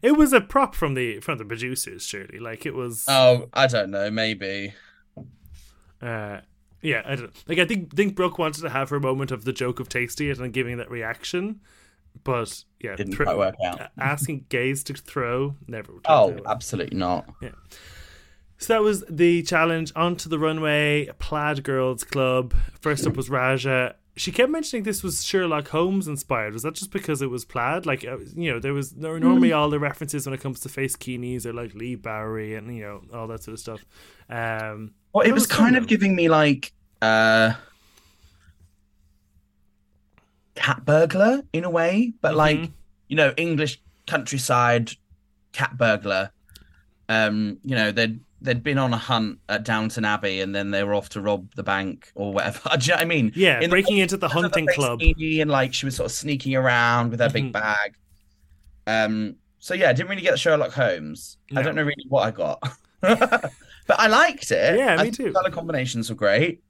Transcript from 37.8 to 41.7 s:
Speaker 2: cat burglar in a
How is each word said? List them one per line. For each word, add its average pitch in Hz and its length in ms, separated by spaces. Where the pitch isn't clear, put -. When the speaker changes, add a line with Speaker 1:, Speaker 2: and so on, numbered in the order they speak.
Speaker 2:
cat - 300
burglar 185 580
in 170 120
a 180 60